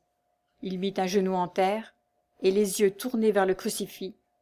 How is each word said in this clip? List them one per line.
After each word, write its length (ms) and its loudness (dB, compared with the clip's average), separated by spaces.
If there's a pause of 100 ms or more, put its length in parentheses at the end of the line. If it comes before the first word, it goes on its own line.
(640)
Il 160 -6
mit 200 -4
un 80 0
genou 280 0
en 140 0
terre, 460 -2 (460)
et 120 2
les 280 0
yeux 120 4
tournés 400 0
vers 140 2
le 80 2
crucifix, 600 -8 (280)